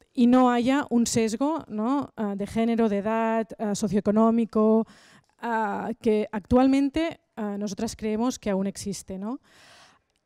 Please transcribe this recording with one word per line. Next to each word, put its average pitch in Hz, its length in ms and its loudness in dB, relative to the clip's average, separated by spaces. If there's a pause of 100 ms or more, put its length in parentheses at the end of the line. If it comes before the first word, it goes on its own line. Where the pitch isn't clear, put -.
(120)
y 240 140 4
no 254 240 6
haya 240 400 2
un 233 160 2
sesgo, 233 640 -2
¿no? 240 480 -4
Ah, 202 200 -4
de 202 100 -6
género, 226 420 0
de 202 100 0
edad, 226 500 -2 (100)
ah, 208 160 -2
socioeconómico, 220 1120 2 (540)
ah, 214 500 -4 (100)
que 214 320 2
actualmente, 269 880 2 (160)
ah, 208 220 -6
nosotras 208 380 -6
creemos 220 420 -4
que - 120 -6
aún 196 160 -2
existe, 190 520 -10
¿no? 220 220 -10 (840)